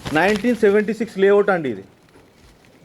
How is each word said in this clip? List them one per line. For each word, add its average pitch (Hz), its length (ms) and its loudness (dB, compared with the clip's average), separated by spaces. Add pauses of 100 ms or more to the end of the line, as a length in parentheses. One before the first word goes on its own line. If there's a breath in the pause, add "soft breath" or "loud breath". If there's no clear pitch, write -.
(180)
నైన్టీన్ 214 380 0
సెవెంటీ 208 380 0
సిక్స్ 220 280 -8
లేఅవుట్ 202 280 4
అండి 170 240 -2
ఇది. 98 100 -14 (1000)